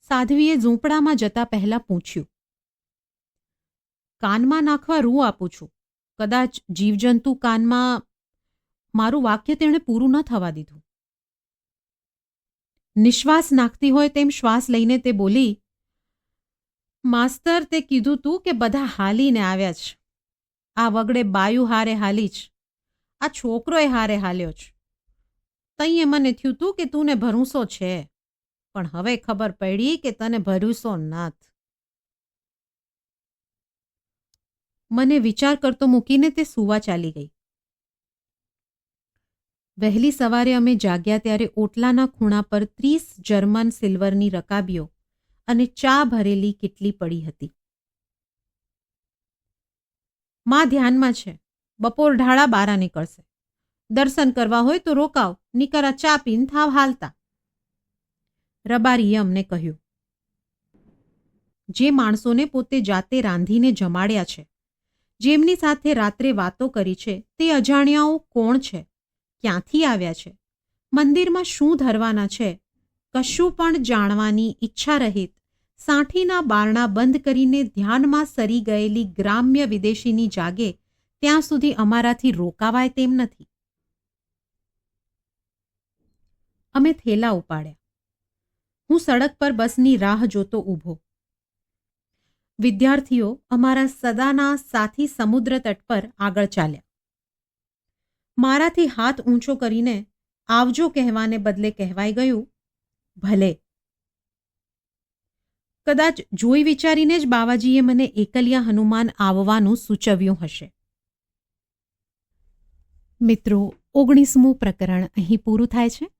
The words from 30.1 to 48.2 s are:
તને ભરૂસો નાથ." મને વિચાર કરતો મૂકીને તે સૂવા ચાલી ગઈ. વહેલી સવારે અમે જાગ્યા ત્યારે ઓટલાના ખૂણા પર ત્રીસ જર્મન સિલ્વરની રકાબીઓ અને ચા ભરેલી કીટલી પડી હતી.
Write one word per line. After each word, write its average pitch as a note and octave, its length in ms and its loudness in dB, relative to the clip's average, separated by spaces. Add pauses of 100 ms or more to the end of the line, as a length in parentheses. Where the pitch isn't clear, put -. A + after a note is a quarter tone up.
તને A3+ 280 -4
ભરૂસો G3+ 580 -2
નાથ." D#3+ 380 -8 (3500)
મને C4 280 2
વિચાર B3+ 380 0
કરતો C4+ 300 -2
મૂકીને C4+ 420 4
તે D4+ 160 -2
સૂવા G#3+ 340 -2
ચાલી E3+ 340 -6
ગઈ. D3 200 -16 (2500)
વહેલી G#3+ 320 2
સવારે B3 440 0
અમે B3 200 4
જાગ્યા G3 440 -2
ત્યારે G#3+ 380 -2
ઓટલાના A#3+ 500 0
ખૂણા G#3 360 0
પર G#3 220 -2
ત્રીસ C#4+ 540 -4
જર્મન G#3 520 0
સિલ્વરની G3 600 -2
રકાબીઓ F3+ 600 -6 (560)
અને A#3+ 180 2
ચા C4+ 380 0
ભરેલી G3+ 480 0
કીટલી G3+ 380 -6
પડી E3+ 320 -8
હતી. D#3 320 -14 (3000)